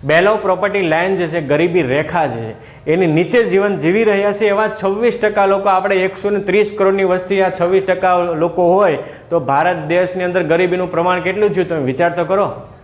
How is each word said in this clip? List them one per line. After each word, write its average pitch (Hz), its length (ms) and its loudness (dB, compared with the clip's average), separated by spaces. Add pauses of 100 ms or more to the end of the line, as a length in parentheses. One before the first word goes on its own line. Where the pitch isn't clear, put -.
below 190 420 2
poverty 190 320 -2
line 175 360 0
જે 175 100 -2
છે, 165 140 -4
ગરીબી 160 420 0
રેખા 143 440 -2
જે 117 140 -6
છે, - 460 -14
એની 175 200 2
નીચે 175 380 2
જીવન 196 320 0
જીવી 175 280 0
રહ્યા 202 280 2
છે 208 140 -2
એવા 208 240 0 (140)
છવ્વીસ 214 360 0
ટકા 208 260 2
લોકો, 196 220 0
આપણે 190 280 2
એકસો 190 340 -2
ને 208 80 0
ત્રીસ 202 400 0
કરોડની 196 260 2
વસ્તી, 185 360 0
આ 185 100 2 (100)
છવ્વીસ 180 220 2
ટકા 185 340 0
લોકો 170 580 0
હોય 185 240 2 (320)
તો 165 100 0
ભારત 147 360 0
દેશની 180 480 -2
અંદર 180 180 -2
ગરીબીનું 175 480 0
પ્રમાણ 175 300 0
કેટલું 190 300 0
થયું 175 180 -2
તમે 165 120 -2
વિચાર 131 300 0
તો 175 140 -2
કરો. 185 280 0 (320)